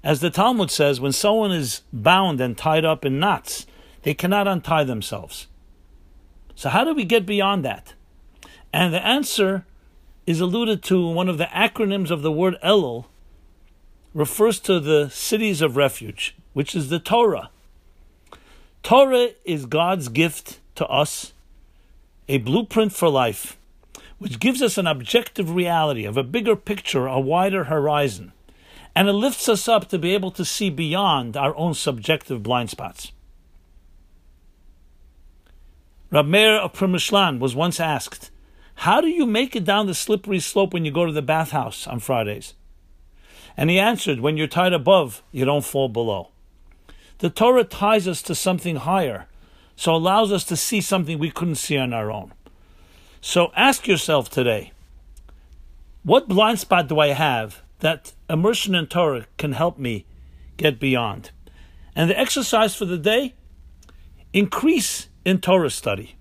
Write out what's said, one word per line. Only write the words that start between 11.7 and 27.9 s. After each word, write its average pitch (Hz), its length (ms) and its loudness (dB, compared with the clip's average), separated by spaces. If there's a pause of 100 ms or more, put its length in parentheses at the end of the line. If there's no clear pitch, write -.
of 156 120 -2
the 156 100 0
word 175 320 0
Elul, 151 440 2 (1040)
refers 190 460 2
to 180 200 0
the 147 300 2
cities 214 500 -2
of 135 160 0
refuge, - 580 -2 (200)
which 143 200 -4
is 147 140 -4
the 165 100 -2
Torah. 202 520 0 (1300)
Torah 247 500 6 (120)
is 151 220 -4
God's 160 420 0
gift 156 520 -2 (160)
to - 100 -4
us, - 480 -2 (920)
a 139 120 0
blueprint 202 560 0
for 170 160 2
life, 123 480 -2 (580)
which 131 240 -12
gives 254 220 0
us 214 160 0
an 180 80 0
objective 165 680 -2
reality 156 520 0
of 107 100 -4
a 135 60 0
bigger 208 340 0
picture, 190 500 -4
a 131 140 -2
wider 175 440 0
horizon, 143 680 -2 (600)